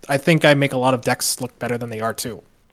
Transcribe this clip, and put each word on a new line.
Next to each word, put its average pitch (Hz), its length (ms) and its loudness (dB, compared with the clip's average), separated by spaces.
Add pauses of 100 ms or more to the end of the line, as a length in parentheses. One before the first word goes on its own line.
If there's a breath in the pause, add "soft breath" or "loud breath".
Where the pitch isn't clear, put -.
I 180 120 -2
think 165 260 2
I 147 80 8
make 139 220 2
a - 20 0
lot 127 160 2
of 120 80 0
decks - 400 -2
look - 180 -10
better 120 200 -4
than 120 100 -8
they - 120 -8
are, - 120 -4
too. 120 300 -10 (300)